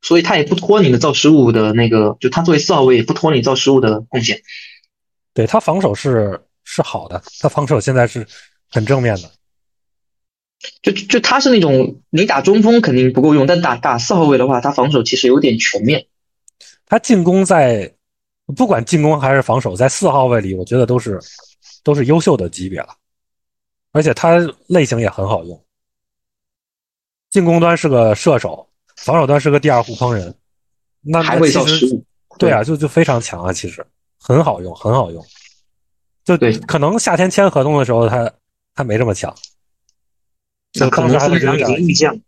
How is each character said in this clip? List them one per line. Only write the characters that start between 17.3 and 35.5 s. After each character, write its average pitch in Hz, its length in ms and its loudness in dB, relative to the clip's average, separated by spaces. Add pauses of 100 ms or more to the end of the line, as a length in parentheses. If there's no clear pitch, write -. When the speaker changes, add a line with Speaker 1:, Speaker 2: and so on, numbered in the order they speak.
Speaker 2:
在， 131 480 2 (640)
不 247 120 0
管 117 180 -2
进 165 160 0
攻 151 180 2
还 135 140 0
是 135 80 2
防 123 180 -2
守， 95 160 -6
在 123 140 2
四 190 180 -2
号 135 180 2
位 120 140 2
里， 95 140 -6
我 92 100 -8
觉 120 140 -4
得 127 80 2
都 123 140 0
是， 104 200 -8 (640)
都 147 120 2
是 139 100 0
优 156 160 2
秀 156 160 2
的 90 100 -6
级 92 220 -10
别 90 100 -10
了。 - 100 -12 (1000)
而 151 120 0
且 147 100 0
他 170 240 2 (300)
类 175 180 2
型 120 140 -4
也 110 100 -2
很 95 180 -8
好 98 180 -4
用， 87 140 -18 (1700)
进 196 120 2
攻 170 160 2
端 170 160 2
是 160 140 -2
个 117 240 2
射 139 240 0
手， 90 320 -10 (280)
防 151 200 -2
守 156 80 2
端 143 160 2
是 147 80 0
个 143 100 2
第 147 120 0
二 120 100 2
护 117 140 -6
框 123 180 -4
人， 90 180 -6 (680)
那， 160 220 -2
Speaker 1:
还 147 160 -2
会 160 100 4
造 139 160 0
失 151 220 0
误。 - 20 0
Speaker 2:
那 127 60 -4
其 - 20 -6
实， 113 60 -10 (340)
对 - 140 2
啊， 117 80 2
Speaker 1:
对。 110 60 -2
Speaker 2:
就， 151 120 -4
就 147 100 -4
非 165 160 2
常 135 160 0
强 87 240 -12
啊， 92 80 -4
其 - 160 -8
实 - 160 -16 (360)
很 131 240 2
好 92 180 -2
用， 90 140 -14
很 110 180 -2
好 120 160 0
用。 82 160 -16 (960)